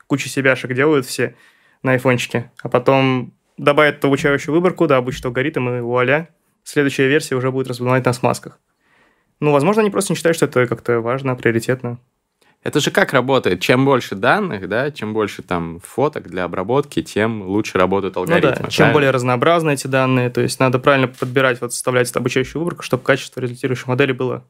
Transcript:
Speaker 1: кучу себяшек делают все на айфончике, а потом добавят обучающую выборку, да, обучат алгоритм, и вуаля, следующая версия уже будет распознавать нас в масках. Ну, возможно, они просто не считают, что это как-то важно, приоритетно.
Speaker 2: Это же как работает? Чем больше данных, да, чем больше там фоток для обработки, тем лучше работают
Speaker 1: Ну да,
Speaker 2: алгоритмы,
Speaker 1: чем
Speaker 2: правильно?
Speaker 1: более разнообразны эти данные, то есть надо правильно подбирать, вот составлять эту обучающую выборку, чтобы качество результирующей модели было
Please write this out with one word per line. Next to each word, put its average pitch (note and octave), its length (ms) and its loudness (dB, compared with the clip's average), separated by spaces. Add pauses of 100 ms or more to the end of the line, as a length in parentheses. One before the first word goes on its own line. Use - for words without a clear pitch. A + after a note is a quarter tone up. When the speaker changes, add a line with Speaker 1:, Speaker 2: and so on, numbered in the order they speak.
Speaker 1:
кучу C#3 200 -2
себяшек B2+ 460 0
делают C#3 320 2
все - 300 -6 (480)
на C3 100 2
айфончике, B2 580 0 (100)
а - 60 -10
потом C3 640 2 (260)
добавят D3 460 2
обучающую C#3+ 500 0
выборку, F3 340 2
да, C#3 100 4
обучат B2+ 280 -4
алгоритм, C3 440 -2
и B2 120 -4
вуаля, B2+ 480 0 (340)
следующая C#3 440 0
версия D3 280 0
уже B2+ 160 -2
будет C3 160 -4
распознавать B2+ 380 0
нас B2 140 0
в - 40 -10
масках. - 360 -2 (800)
Ну, D3+ 120 2
возможно, F3+ 300 4
они G#3 100 2
просто G3 220 -2
не D3+ 40 -4
считают, E3 180 0
что D3 100 0
это B2+ 220 0
как-то A#2 320 -2
важно, B2+ 360 -4
приоритетно. A#2+ 640 -2 (640)
Speaker 2:
Это D3 160 0
же C#3+ 100 0
как G3 240 2
работает? B2 480 2
Чем C3 240 4
больше C3+ 300 0
данных, B2 520 -2
да, A#2+ 220 -2
чем G#2+ 240 -8
больше G#2+ 300 -4
там E2 420 -6
фоток C#3 420 -4
для F2+ 180 -4
обработки, B2+ 580 -2
тем G#2+ 400 -2
лучше G2 340 -2
работают F#2+ 380 0
Speaker 1:
Ну F#2 100 -2
да, D#3+ 80 0
Speaker 2:
алгоритмы, C#3+ 360 2
Speaker 1:
чем - 80 -6
Speaker 2:
правильно? A#2 160 4
Speaker 1:
более C#3+ 180 2
разнообразны C3+ 640 2
эти C3+ 100 -8
данные, C3 460 2
то B2 100 -2
есть A#2+ 180 -2
надо C3 200 2
правильно C3+ 280 4
подбирать, B2+ 540 -2
вот A#2+ 120 -8
составлять B2 360 0
эту - 100 -4
обучающую C3 400 -2
выборку, E3 220 -6
чтобы - 220 -4
качество C3+ 360 -2
результирующей B2 460 -6
модели C3 280 0
было B2 360 -4